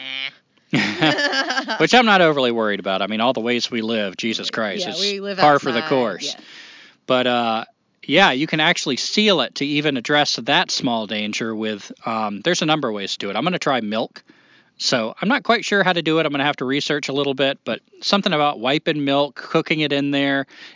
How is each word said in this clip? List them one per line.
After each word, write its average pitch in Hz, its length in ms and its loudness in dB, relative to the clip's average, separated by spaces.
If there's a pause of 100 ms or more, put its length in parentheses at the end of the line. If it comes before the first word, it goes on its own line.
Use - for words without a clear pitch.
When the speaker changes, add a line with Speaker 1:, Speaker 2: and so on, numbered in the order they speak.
(720)
Speaker 1:
<laughs> 247 1080 0
Which 160 140 2
I'm 240 120 8
not 202 160 6
overly 143 300 4
worried 107 280 0
about. 95 220 -2
I 98 60 -2
mean, 107 140 -2
all 127 120 2
the 113 60 -4
ways 120 320 -2
we 117 100 -4
live, 107 360 -4
Jesus 110 320 -4
Christ, 104 340 -4
Speaker 2:
Yeah, - 80 -8
Speaker 1:
it's 165 100 -6
Speaker 2:
we 202 180 -2
live 196 180 -8
Speaker 1:
par 151 220 6
for 143 120 -4
the 117 80 0
Speaker 2:
outside, 113 100 -4
Speaker 1:
course. 117 440 -2
Speaker 2:
yeah. - 60 -20 (680)
Speaker 1:
But, 127 200 2
uh, 117 380 0 (380)
yeah, 170 280 4
you 135 160 -2
can 156 120 -2
actually 156 380 0
seal 208 440 2
it - 140 -4
to 139 100 -4
even 147 320 0
address 147 400 2
that 143 340 0
small 117 360 -2
danger 107 460 -4
with, 107 380 -6 (140)
um, 110 360 -4
there's 175 200 0
a 180 40 0
number 151 220 0
of 107 80 -4
ways 98 180 -6
to - 40 -10
do 101 120 -6
it. 98 60 -6
I'm 117 80 -2
gonna 175 160 -2
try 131 220 0
milk. 110 420 -4 (540)
So 113 440 -2
I'm 185 60 -2
not 240 160 0
quite 226 220 2
sure 202 180 2
how 180 100 2
to 170 80 -2
do 160 180 2
it. 160 60 2
I'm 147 60 -2
gonna 139 140 0
have 147 120 0
to 135 80 -4
research 143 440 -2
a 135 40 -4
little 139 200 0
bit, 135 320 0
but 113 160 -4 (200)
something 202 320 0
about 147 260 0
wiping 147 440 -2
milk, 139 320 0
cooking 160 460 -2
it 147 100 0
in 143 200 0
there, 139 360 0 (280)